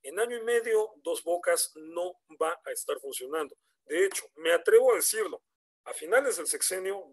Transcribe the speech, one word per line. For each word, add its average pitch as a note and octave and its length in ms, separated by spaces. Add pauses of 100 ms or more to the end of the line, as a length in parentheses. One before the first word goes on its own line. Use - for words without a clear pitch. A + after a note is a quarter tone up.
en D3 180
año A#3+ 160
y A3+ 60
medio, A3+ 540
Dos D#3+ 260
Bocas E3+ 520
no E3+ 460 (200)
va E3 240
a C3+ 80
estar C#3 280
funcionando. C#3 560 (280)
De E3+ 220
hecho, - 180 (120)
me D#3+ 160
atrevo A3+ 400
a G#3 40
decirlo, F3 460 (420)
a B2 80
finales G#3+ 460
del D#3 80
sexenio, F#3+ 680